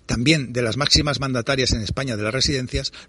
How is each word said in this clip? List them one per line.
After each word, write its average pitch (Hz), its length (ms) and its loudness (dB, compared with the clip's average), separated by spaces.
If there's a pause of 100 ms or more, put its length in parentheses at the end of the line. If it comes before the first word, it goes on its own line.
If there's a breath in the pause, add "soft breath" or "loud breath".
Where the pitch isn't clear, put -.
también 123 460 2
de 120 100 0
las 110 140 0
máximas 143 440 2
mandatarias 131 520 0
en 117 100 -2
España 127 340 -4
de 104 60 -4
las 110 120 -2
residencias, 135 580 -2 (160 loud breath)